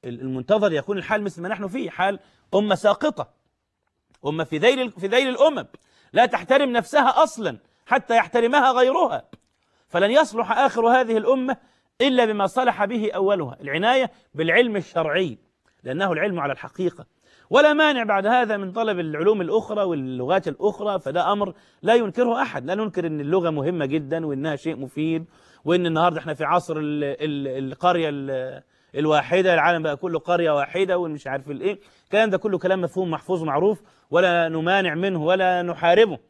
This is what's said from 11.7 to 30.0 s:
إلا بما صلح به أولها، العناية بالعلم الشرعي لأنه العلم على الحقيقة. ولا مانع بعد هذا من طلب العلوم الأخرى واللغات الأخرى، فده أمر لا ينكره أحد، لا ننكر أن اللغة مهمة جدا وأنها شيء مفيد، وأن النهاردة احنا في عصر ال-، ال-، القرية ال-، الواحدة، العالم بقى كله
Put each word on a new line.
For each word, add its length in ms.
إلا 240
بما 220
صلح 380
به 280
أولها، 480
العناية 500
بالعلم 420
الشرعي 600
لأنه 280
العلم 280
على 120
الحقيقة. 540
ولا 220
مانع 300
بعد 240
هذا 300
من 160
طلب 260
العلوم 420
الأخرى 420
واللغات 680
الأخرى، 520
فده 320
أمر 220
لا 120
ينكره 480
أحد، 240
لا 80
ننكر 320
أن 140
اللغة 300
مهمة 360
جدا 400
وأنها 300
شيء 200
مفيد، 480
وأن 220
النهاردة 320
احنا 160
في 100
عصر 320
ال-، 280
ال-، 680
القرية 400
ال-، 500
الواحدة، 600
العالم 280
بقى 140
كله 220